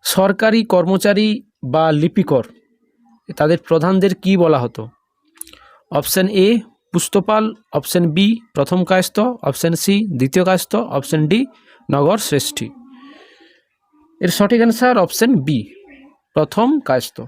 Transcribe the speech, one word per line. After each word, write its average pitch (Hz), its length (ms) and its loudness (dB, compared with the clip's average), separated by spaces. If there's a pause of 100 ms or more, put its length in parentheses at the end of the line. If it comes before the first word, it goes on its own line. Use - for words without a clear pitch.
সরকারি 202 560 2 (120)
কর্মচারী 190 560 2 (440)
বা 156 120 2 (160)
লিপিকর 151 440 0 (920)
তাদের 160 200 2 (100)
প্রধানদের 185 440 2 (100)
কি 190 100 0 (120)
বলা 156 200 4
হতো? 117 180 -8 (1080)
অপশন 185 340 0 (180)
এ - 20 4 (440)
পুস্তপাল, 202 540 0 (340)
অপশন 175 260 -2 (120)
বি 196 100 2 (300)
প্রথম 151 240 0 (100)
কায়স্থ, 185 260 0 (320)
অপশন 165 240 -2 (100)
সি 196 120 0 (240)
দ্বিতীয় 135 300 0
কায়স্থ, 185 240 0 (260)
অপশন 156 220 -2 (100)
ডি 220 100 2 (480)
নগর 143 380 2
শ্রেষ্ঠী। 139 400 -4 (1500)
এর 185 180 0
সঠিক 214 240 2
অ্যান্সার 233 320 2 (100)
অপশন 233 260 -2 (160)
বি 147 120 0 (800)
প্রথম 214 320 0 (200)
কায়স্থ। 127 400 -2